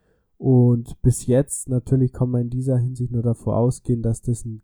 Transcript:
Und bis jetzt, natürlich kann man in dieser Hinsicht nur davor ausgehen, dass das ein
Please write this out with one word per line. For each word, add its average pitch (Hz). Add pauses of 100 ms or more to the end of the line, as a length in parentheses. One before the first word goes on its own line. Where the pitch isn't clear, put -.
(380)
Und 120
bis -
jetzt, 131
natürlich 127
kann 127
man 123
in 120
dieser 127
Hinsicht 123
nur 117
davor 110
ausgehen, 120
dass 113
das -
ein 110